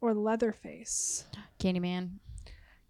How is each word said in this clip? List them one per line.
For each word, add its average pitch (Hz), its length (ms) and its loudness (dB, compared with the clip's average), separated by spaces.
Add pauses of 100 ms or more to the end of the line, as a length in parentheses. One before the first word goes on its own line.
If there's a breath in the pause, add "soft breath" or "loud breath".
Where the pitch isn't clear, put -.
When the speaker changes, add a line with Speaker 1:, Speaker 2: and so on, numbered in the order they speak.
Speaker 1:
or 233 120 4
Leatherface. 220 1120 0 (340 loud breath)
Speaker 2:
Candyman. 180 600 0 (720 soft breath)